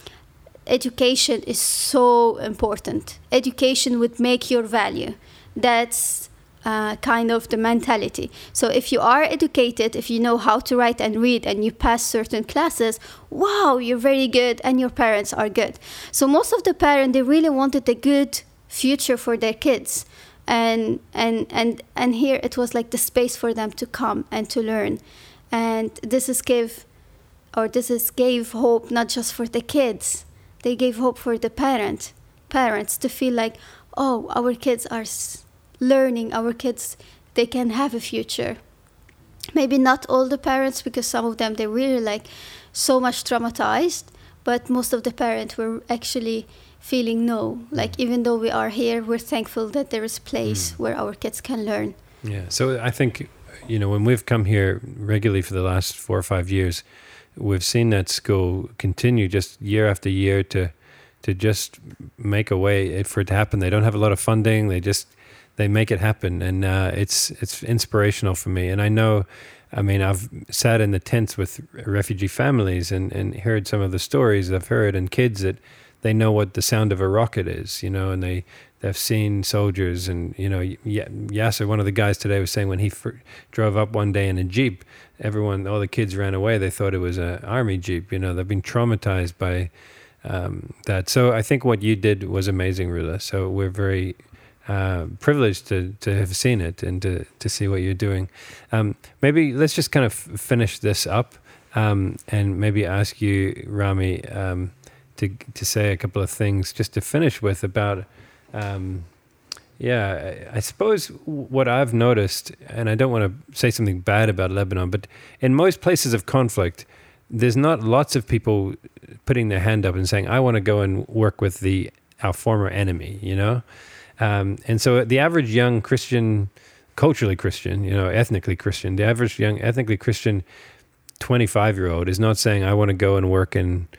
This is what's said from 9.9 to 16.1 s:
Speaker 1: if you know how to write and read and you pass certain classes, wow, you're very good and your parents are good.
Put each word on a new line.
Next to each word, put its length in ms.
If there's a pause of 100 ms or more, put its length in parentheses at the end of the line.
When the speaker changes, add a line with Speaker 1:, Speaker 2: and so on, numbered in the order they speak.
Speaker 1:
if 160
you 80
know 180
how 240
to 160
write 240
and 220
read 240
and 180
you 60
pass 320
certain 400
classes, 560 (320)
wow, 500
you're 180
very 280
good 380
and 160
your 100
parents 420
are 160
good. 300 (320)